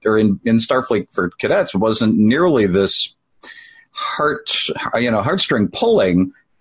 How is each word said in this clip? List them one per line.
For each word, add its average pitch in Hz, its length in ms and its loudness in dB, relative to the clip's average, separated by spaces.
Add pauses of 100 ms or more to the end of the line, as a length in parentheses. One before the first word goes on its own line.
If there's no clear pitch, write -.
or 110 140 2
in, 104 260 2
in 113 120 2
Starfleet 113 580 0
for 90 240 -2
cadets 165 360 -2
wasn't 110 440 0
nearly 127 480 2
this 95 480 0 (800)
heart, - 580 -4 (480)
you 120 120 0
know, 107 120 0
heartstring 131 500 -2
pulling. 95 600 0 (280)